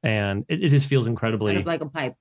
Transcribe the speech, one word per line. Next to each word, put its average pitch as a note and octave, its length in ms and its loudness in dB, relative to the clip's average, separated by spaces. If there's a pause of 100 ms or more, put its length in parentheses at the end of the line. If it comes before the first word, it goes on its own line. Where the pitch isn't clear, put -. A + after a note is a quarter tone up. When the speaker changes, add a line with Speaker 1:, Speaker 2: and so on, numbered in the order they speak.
Speaker 1:
And G#2 460 0
it, E3 140 -2
it - 60 2
just C#3 200 4
feels B2+ 180 2
incredibly A2+ 480 -2
Speaker 2:
Out G2 60 0
of, F#2+ 60 -4
like, E3 140 -2
a D#3 60 -8
pipe. C#3+ 340 -6